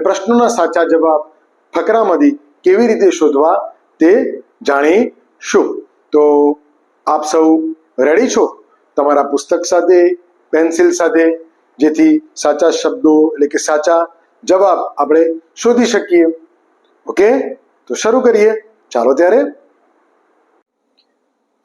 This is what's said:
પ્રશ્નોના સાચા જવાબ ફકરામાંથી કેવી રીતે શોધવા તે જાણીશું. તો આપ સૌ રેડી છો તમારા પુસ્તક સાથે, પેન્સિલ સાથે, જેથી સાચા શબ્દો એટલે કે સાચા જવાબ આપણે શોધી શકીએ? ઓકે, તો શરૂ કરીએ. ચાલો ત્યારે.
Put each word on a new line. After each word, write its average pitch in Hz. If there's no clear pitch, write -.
પ્રશ્નોના 220
સાચા 170
જવાબ 156
ફકરામાંથી 165
કેવી 220
રીતે 196
શોધવા 151
તે 165
જાણીશું. 160
તો 147
આપ 151
સૌ 160
રેડી 220
છો 214
તમારા 143
પુસ્તક 160
સાથે, 175
પેન્સિલ 165
સાથે, 165
જેથી 156
સાચા 151
શબ્દો 151
એટલે 143
કે 151
સાચા 165
જવાબ 175
આપણે 147
શોધી 240
શકીએ? 175
ઓકે, 202
તો -
શરૂ 233
કરીએ. 220
ચાલો 123
ત્યારે. 185